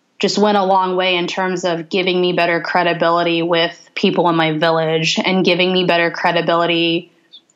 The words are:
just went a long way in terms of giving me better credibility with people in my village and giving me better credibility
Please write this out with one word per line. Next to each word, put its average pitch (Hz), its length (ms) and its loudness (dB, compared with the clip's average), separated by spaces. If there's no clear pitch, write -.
just 196 200 -2
went 208 200 2
a 190 60 0
long 185 320 0
way 185 180 0
in 175 120 -2
terms 185 380 -4
of 165 260 -4
giving 185 300 0
me 180 120 0
better 170 280 0
credibility 170 840 0
with 170 520 -2
people 180 340 0
in 170 60 2
my 160 240 0
village 160 640 0
and 185 200 0
giving 180 280 2
me 185 120 0
better 170 260 2
credibility 170 1040 0